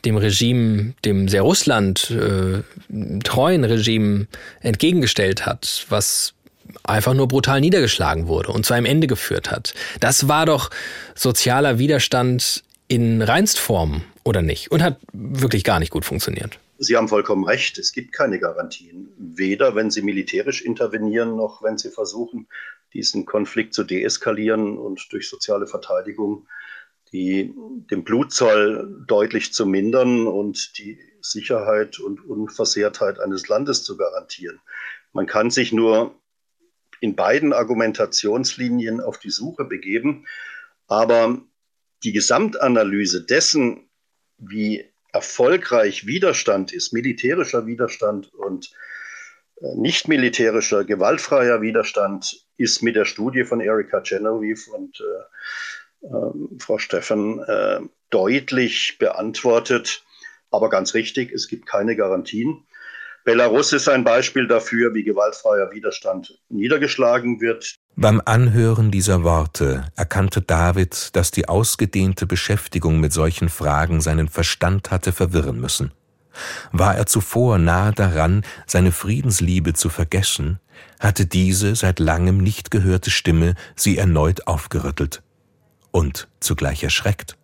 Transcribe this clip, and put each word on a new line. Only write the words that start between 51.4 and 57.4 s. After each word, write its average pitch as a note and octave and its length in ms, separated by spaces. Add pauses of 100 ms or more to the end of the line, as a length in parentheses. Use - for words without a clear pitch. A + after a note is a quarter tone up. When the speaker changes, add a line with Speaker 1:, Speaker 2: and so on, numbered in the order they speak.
Speaker 2:
Widerstand, G#2+ 840 (120)
ist A2+ 260
mit A#2 120
der G#2+ 100
Studie B2+ 380
von A#2 160
Erika G#2 400
Genevieve G#2+ 720
und, F#2+ 300
äh, - 1040
ähm, - 540
Frau - 180
Steffen, G#2+ 600
äh, G2 400 (320)